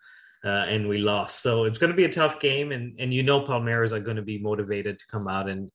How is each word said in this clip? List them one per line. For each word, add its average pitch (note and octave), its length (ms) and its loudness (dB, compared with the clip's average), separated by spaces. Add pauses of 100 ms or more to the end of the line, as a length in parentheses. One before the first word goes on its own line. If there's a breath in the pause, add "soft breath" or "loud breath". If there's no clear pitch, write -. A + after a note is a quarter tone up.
(460 loud breath)
uh, - 40 -4
and G2+ 380 0
we G#2 100 0
lost. G#2 440 0
So A2+ 240 2
it's A2 120 -2
gonna E3+ 160 2
be F3+ 120 4
a D#3 60 2
tough D3+ 280 2
game, C#3+ 320 0
and, B2 280 -8
and B2+ 140 -2
you C3 100 2
know C#3 180 6
Palmeiras A#2 500 0
are A2 80 -2
gonna G#2+ 220 -4
be G#2 180 -6
motivated G2+ 600 -2
to - 80 -20
come G#2 200 -6
out F#2+ 220 -2
and, F#2+ 260 -6